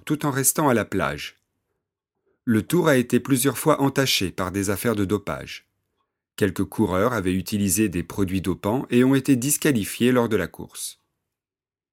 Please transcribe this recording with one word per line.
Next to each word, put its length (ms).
tout 220
en 40
restant 380
à 60
la 100
plage. 580
Le 200
Tour 260
a 80
été 240
plusieurs 360
fois 220
entaché 500
par 220
des 180
affaires 280
de 80
dopage. 640
Quelques 300
coureurs 480
avaient 200
utilisé 540
des 160
produits 380
dopants 480
et 160
ont 100
été 220
disqualifiés 760
lors 160
de 80
la 120
course. 520